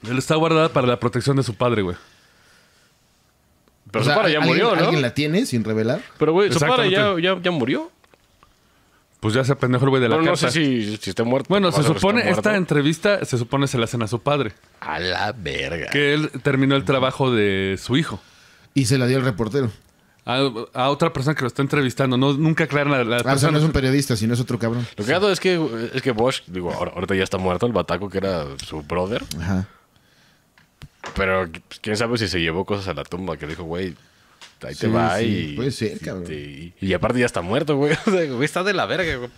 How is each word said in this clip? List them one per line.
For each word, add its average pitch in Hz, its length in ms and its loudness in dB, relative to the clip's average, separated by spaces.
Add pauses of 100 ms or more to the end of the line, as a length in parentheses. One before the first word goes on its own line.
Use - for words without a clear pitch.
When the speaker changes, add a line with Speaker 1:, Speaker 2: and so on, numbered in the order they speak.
Speaker 1:
Él 127 80 -2
está 147 180 0
guardada 160 340 4
para 131 180 2
la 120 120 2
protección 123 360 0
de 135 80 2
su 113 120 -4
padre, 117 260 2
güey. 90 160 -2 (1900)
Speaker 2:
Pero 110 100 0
Speaker 3:
O 110 40 2
sea, 123 80 4
Speaker 2:
su 202 60 4
padre 190 140 4
ya 151 60 2
Speaker 3:
¿alguien, 165 180 4
Speaker 2:
murió, 208 180 4
¿no? 165 60 2
Speaker 3:
alguien 170 200 2
la 123 120 0
tiene 156 320 2
sin 117 200 0
revelar? 110 360 0 (160)
Speaker 2:
Pero, 151 140 2
güey, 190 200 4
su - 80 2
padre 208 300 4
ya, 190 100 2
Speaker 1:
Exactamente. 202 240 2
Speaker 2:
ya, 180 180 2
ya 180 100 0
murió. 165 400 -2 (1300)
Speaker 1:
Pues 110 140 0
ya 131 100 2
se 131 140 2
pendejo 127 280 2
el 135 40 4
güey 131 120 4
de 120 80 4
la 113 60 4
Speaker 2:
Bueno, 160 160 4
Speaker 1:
carta. 165 140 0
Speaker 2:
no 123 60 2
sé 139 60 0
si, 117 400 0
si - 120 -8
esté 104 140 -2
muerto. 127 260 0
Speaker 1:
Bueno, 190 200 4
Speaker 2:
Capaz 147 80 0
Speaker 1:
se 151 60 4
Speaker 2:
de 139 60 4
estar 160 100 2
Speaker 1:
supone, 208 240 2
Speaker 2:
muerto. 180 160 2
Speaker 1:
esta 214 160 2
entrevista 165 680 2
se 127 120 -2
supone 135 300 0
se 127 100 -2
la 117 80 2
hacen 120 180 -4
a 107 40 -4
su 113 140 -4
padre. 139 320 0 (260)
Speaker 2:
A 78 200 -8
la 92 340 -2
verga. 78 560 -6
Speaker 1:
Que 143 240 2
él 151 160 0 (140)
terminó 135 340 2
el 135 80 -2
trabajo 131 460 2
de 98 500 2
su 120 160 -2
hijo. 151 240 -4 (520)
Speaker 3:
Y 139 120 2
se 135 120 2
la 127 100 2
dio 131 100 2
al 131 80 0
reportero. 117 440 0 (560)
Speaker 1:
A, 131 260 0 (220)
a 131 160 0
otra 160 240 0
persona 139 220 0
que - 60 -4
lo 131 60 0
está 117 140 -4
entrevistando. 135 560 0
No, 139 160 4
nunca 156 320 2
aclaran 143 260 0
la, 131 140 2
la 113 100 0
Speaker 3:
Ah, 123 40 2
o 117 40 -2
sea, 127 80 0
Speaker 1:
persona. 139 220 4
Speaker 3:
no 151 60 4
es 151 40 4
un 160 80 2
periodista, 131 460 0
sino 113 160 0
es 120 80 0
otro 120 180 -4
cabrón. 117 260 -2 (120)
Speaker 2:
Lo 104 80 -6
que 127 80 0
hago 196 180 2
es 170 80 0
que, 143 540 -2
es 127 80 -4
que 135 100 0
Bosch, 117 360 0
digo, 87 260 -4
ahor-, 85 200 -4
ahorita 90 220 -2
ya 95 80 2
está 92 140 -2
muerto 92 280 0
el 120 60 0
bataco 90 380 -2
que 92 80 -4
era 92 280 -2 (180)
su 78 200 -10
brother. 90 400 -4 (160)
Speaker 3:
Ajá. 92 280 -2 (1500)
Speaker 2:
Pero, 95 340 0
pues, - 320 -20
quién 107 160 -2
sabe 117 200 0
si 110 100 0
se 87 140 -2
llevó 82 240 -2
cosas 101 240 -4
a 85 40 -4
la 71 100 -8
tumba, 87 340 -8
que 73 100 -12
dijo, 80 160 -10
"Güey, 85 320 -6 (640)
ahí 65 140 -12
te 110 120 -4
Speaker 3:
Sí, - 0 -
Speaker 2:
va", 90 300 2
Speaker 3:
sí, 110 60 0 (300)
Speaker 2:
y - 20 -8
Speaker 3:
puede 127 160 -2
ser, 110 240 -4
Speaker 2:
y 214 40 -12
Speaker 3:
cabrón. 92 260 -8
Speaker 2:
te, 85 100 -10
y, 73 460 -14
y 95 120 0
aparte 110 260 0
ya 123 60 4
está 107 160 -2
muerto, 139 360 0
güey. 147 160 2
<laughs> - 120 -4
O 220 60 2
sea, 180 140 2
güey, 131 180 -2
está 175 200 -2
de 202 100 0
la 147 120 0
verga, 151 300 -2
güey. 123 220 -10